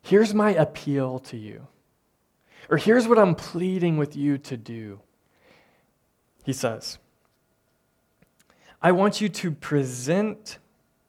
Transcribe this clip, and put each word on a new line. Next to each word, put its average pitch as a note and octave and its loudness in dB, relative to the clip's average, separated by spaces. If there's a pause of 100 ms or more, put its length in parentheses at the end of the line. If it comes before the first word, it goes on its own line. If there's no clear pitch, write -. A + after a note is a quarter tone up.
here's G3+ 4
my G#3 2
appeal C#3 -2
to - -16
you." A2 -16 (1000)
Or D#3 2
here's A3+ 4
what A#3 6
I'm F#3 6
pleading F3 -2
with D3 -2
you C#3+ 0
to C3+ -10
do. A2 -14 (1400)
He C#3 -4
says, - -8 (1800)
"I F3 4
want G3+ 2
you G3+ 0
to - -6
present D3 -4 (500)